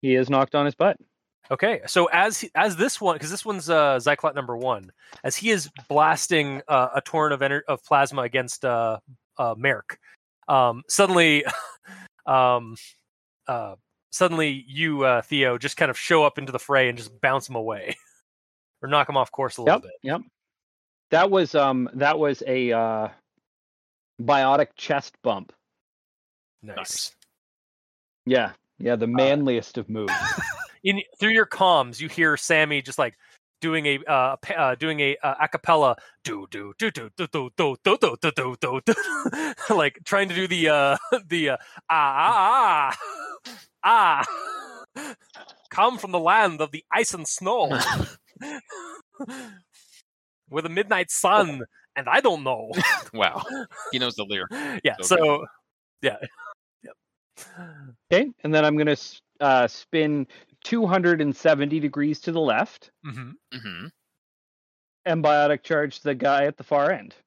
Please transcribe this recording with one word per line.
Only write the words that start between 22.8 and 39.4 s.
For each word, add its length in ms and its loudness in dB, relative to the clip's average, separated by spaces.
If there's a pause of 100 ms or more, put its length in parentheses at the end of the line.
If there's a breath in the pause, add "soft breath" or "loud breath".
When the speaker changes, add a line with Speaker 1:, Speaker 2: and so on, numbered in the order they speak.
Speaker 1:
biotic 560 4
chest 440 -6
bump. 300 -4 (1080)
Speaker 2:
Nice. 160 -16
Speaker 3:
Nice. 380 -10 (1120)
Speaker 1:
Yeah, 220 2 (260)
yeah, 180 -2
the 100 -2
Speaker 2:
Uh, 20 -4
Speaker 1:
manliest 720 0
of 100 -10
moves. 240 -4
Speaker 2:
<laughs> 680 -8
In, 180 0 (180)
through 120 2
your 160 4
comms, 520 2
you 80 -8
hear 300 2
Sammy 460 2
just, 160 -10
like, 160 0 (440 soft breath)
doing 280 -2
a, 100 0 (100)
uh, 300 2
pa-, 160 -8
uh, 220 0
doing 240 -4
a, 240 0
uh, 180 0
a 80 2
cappella, 460 2 (280 loud breath)
"Do, 280 -10
do, 260 -14
do, 140 -4
do, 260 -12
do, 100 -8
do, 300 -6
do, 260 2
do, 140 4
do, 240 2
do, 400 -2
do, 240 -4
do," 680 -2 (120)